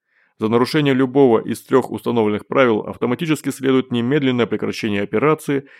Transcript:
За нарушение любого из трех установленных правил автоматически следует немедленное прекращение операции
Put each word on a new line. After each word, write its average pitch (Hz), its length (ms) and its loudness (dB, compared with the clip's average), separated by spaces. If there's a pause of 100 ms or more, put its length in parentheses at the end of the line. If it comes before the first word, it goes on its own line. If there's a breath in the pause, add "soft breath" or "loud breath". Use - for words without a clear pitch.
(400)
За 110 80 -2
нарушение 131 460 2
любого 127 460 4
из - 220 -6
трех 131 280 0
установленных 107 560 -2
правил 120 340 2
автоматически 139 680 -4
следует 131 400 0
немедленное 123 560 0
прекращение 104 560 -4
операции 139 640 -2 (120)